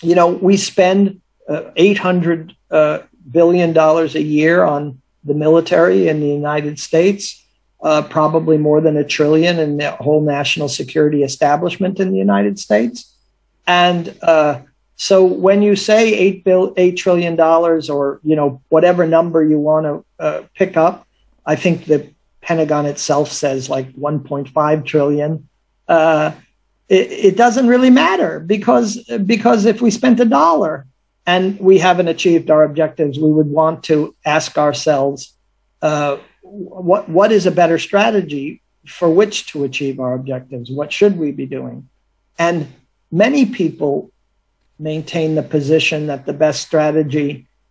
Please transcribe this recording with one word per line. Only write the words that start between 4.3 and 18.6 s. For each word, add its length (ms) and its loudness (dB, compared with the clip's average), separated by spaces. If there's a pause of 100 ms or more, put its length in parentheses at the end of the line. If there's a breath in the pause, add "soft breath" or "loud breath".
on 380 -4 (240)
the 100 -4
military 760 2
in 120 -2
the 80 -2
United 500 -4
States, 640 -2 (400)
uh, 200 0
probably 560 0
more 240 2
than 160 0
a 60 -2
trillion 540 0
in 200 -2
the 140 -6
whole 280 -2
national 480 -4
security 540 -2
establishment 760 -2
in 140 -2
the 60 -2
United 400 0
States. 520 -4 (560)
And, 540 0
uh, 400 2 (380)
so 280 4
when 340 2
you 160 2
say 380 2
eight 280 0
bill-, 360 2
eight 180 2
trillion 400 -2
dollars 540 2
or, 340 -4
you 100 2
know, 360 -2